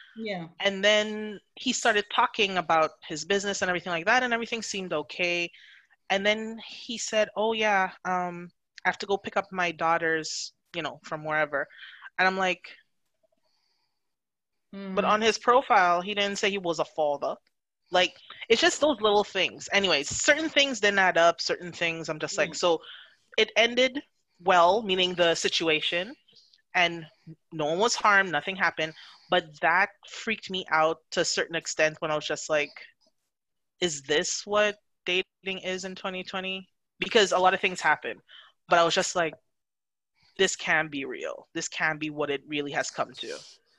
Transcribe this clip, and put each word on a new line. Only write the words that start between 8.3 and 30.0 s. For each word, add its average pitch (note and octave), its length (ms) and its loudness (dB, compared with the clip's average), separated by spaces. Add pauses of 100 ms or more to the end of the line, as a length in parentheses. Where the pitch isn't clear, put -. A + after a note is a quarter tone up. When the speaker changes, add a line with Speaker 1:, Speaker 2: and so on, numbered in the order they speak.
Speaker 2:
I F#3 40 4
have - 100 -4
to G#3 60 -6
go G3 120 0
pick - 200 -6
up G3 140 -2
my F3+ 200 -2
daughters, D#3+ 840 -2 (200)
you E3+ 80 -8
know, D3 220 -8
from D#3 200 -10
wherever." D3+ 440 -2 (500)
And F#3 100 4
I'm F#3+ 100 2
like, F#3 340 -2 (2000)
"But G3 340 -4
Speaker 1:
Mm. - 40 2
Speaker 2:
on G#3+ 120 2
his A3 160 2
profile, G3 640 4
he G3+ 140 -8
didn't G3+ 220 -2
say G#3 120 0
he G3+ 80 -2
was E3+ 220 -4
a G3+ 60 0
father." D3 500 -2 (560)
Like, F3+ 220 2 (360)
it's A3+ 120 4
just E4+ 200 2
those C#4+ 200 2
little G#3 220 4
things. D#3 480 -4
Anyways, F3 380 2
certain D4+ 400 2
things C#4 320 0
didn't G3+ 180 4
add F3+ 180 4
up, E3+ 220 4
certain F3 320 -4
things, E3 380 -4
I'm D3+ 100 -6
just D3+ 180 -6
like, D3+ 120 0
Speaker 1:
Yeah. D3+ 60 -14
Speaker 2:
so E3+ 260 2 (560)
it G#3+ 180 2
ended B3 460 2 (380)
well, F3+ 420 6
meaning F#3 340 0
the E3+ 200 4
situation, F3 800 -2 (600)
and E3+ 320 0 (480)
no D#3 120 -2
one E3 140 0
was A#3 160 2
harmed, G3 360 4
nothing D#3 260 -2
happened, D#3+ 360 -2 (360)
but F3+ 160 2 (160)
that F3+ 280 4 (200)